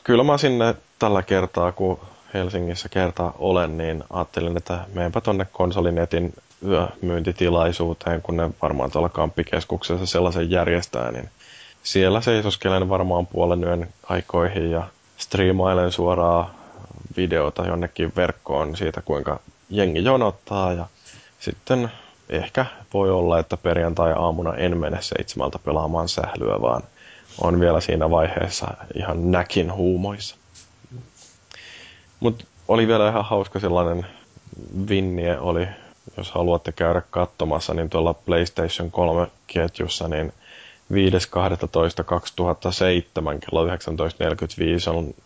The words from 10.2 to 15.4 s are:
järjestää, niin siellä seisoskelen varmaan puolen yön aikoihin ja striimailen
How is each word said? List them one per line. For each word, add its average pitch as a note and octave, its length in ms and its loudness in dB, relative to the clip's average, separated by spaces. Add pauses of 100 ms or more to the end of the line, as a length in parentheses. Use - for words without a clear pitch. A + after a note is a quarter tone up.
järjestää, E2+ 600 0
niin A#1+ 180 -10 (540)
siellä F#2+ 380 2
seisoskelen G2 680 0
varmaan F2+ 380 0
puolen F2 360 0
yön F2 240 -2 (160)
aikoihin F2+ 680 -2
ja E2 160 -2 (300)
striimailen F#2 720 2